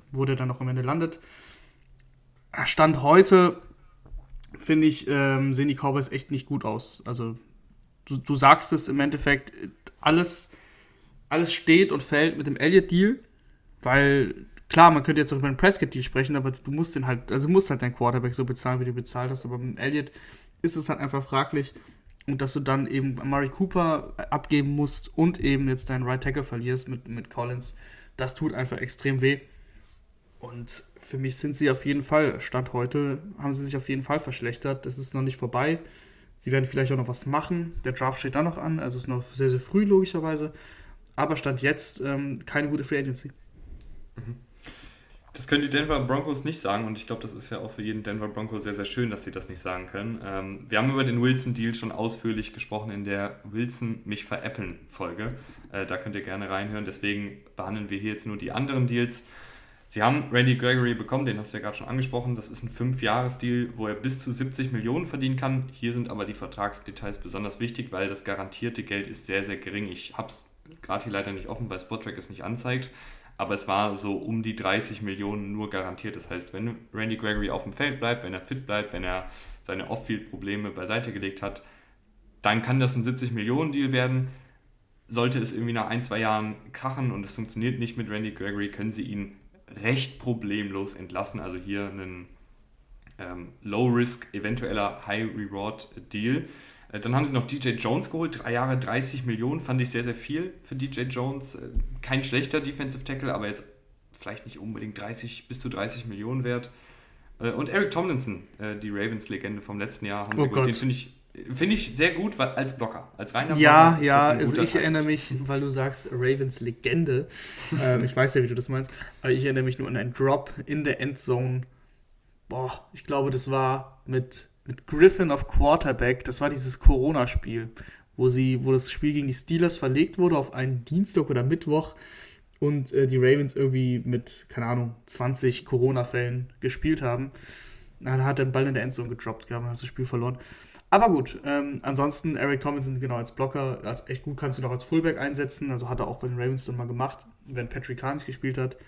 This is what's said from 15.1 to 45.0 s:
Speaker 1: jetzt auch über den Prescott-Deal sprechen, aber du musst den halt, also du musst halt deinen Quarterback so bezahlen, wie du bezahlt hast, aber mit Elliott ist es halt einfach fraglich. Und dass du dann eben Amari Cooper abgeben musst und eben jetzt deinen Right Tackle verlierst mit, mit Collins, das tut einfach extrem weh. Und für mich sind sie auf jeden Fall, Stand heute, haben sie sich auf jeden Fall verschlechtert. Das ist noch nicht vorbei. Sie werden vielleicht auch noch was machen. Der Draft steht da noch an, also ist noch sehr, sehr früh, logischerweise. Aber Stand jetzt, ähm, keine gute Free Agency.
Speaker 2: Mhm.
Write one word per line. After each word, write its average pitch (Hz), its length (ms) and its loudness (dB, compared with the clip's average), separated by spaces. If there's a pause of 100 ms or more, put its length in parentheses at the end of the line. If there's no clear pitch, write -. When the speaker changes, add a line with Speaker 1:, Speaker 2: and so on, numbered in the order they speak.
Speaker 1:
jetzt 139 120 -2
auch 139 40 0
über 139 120 0
den 131 80 0
Prescott-Deal 180 460 4
sprechen, 135 320 0
aber 135 160 0
du - 180 -8
musst 165 260 0
den 135 120 -2
halt, 123 240 -2
also 139 160 2
du 170 40 4
musst 190 200 8
halt 131 100 0
deinen 123 140 0
Quarterback 123 400 2
so 131 100 0
bezahlen, 127 340 -2
wie 127 60 -2
du 123 80 -2
bezahlt 123 380 -6
hast, 131 140 -8
aber 123 120 -6
mit 127 220 -8
Elliott 143 320 -2 (500)
ist 170 140 0
es 160 140 -2
halt 151 100 -2
einfach 139 240 -2
fraglich. 135 500 0 (540)
Und 135 140 -2
dass 131 120 -2
du 147 60 -2
dann 135 280 2
eben 135 340 -2
Amari 139 280 0
Cooper 170 640 0 (160)
abgeben 143 400 2
musst 143 440 -2
und 170 240 4
eben 139 300 2
jetzt 131 220 -2
deinen 127 140 0
Right 127 180 0
Tackle 139 200 0
verlierst 127 440 -4
mit, 127 200 -10
mit 117 220 -10
Collins, 123 460 -6 (420)
das 127 160 -4
tut - 180 -2
einfach 127 260 -4
extrem 131 440 -2
weh. 135 200 4 (1000)
Und 120 460 -8 (140)
für - 200 -8
mich 131 160 -2
sind 147 200 -4
sie 147 140 4
auf 127 160 0
jeden 143 160 0
Fall, 151 400 2
Stand 127 320 -4
heute, 139 460 0 (180)
haben 139 160 -2
sie 139 100 -4
sich 139 140 -4
auf 131 120 -6
jeden 135 120 -2
Fall 147 180 -2
verschlechtert. 131 680 -4
Das 127 100 -6
ist 131 160 -8
noch 131 80 -2
nicht 135 160 -2
vorbei. 127 400 0 (640)
Sie 127 120 -8
werden 135 140 4
vielleicht 135 260 0
auch 135 60 2
noch 123 100 -2
was 123 200 -6
machen. 165 460 -2 (100)
Der 131 80 -2
Draft 131 260 -2
steht 131 160 -4
da 143 80 2
noch 160 160 0
an, 160 220 -2
also 127 180 -4
ist 127 100 -8
noch 123 140 -2
sehr, 131 300 0
sehr 127 80 2
früh, 202 260 2
logischerweise. 160 640 4 (640)
Aber 151 200 0
Stand 135 260 -2
jetzt, 143 400 -2
ähm, 139 460 -4
keine 147 220 -2
gute 147 140 -2
Free 147 140 -2
Agency. 135 340 -4 (840)
Speaker 2:
Mhm. 117 220 -10 (960)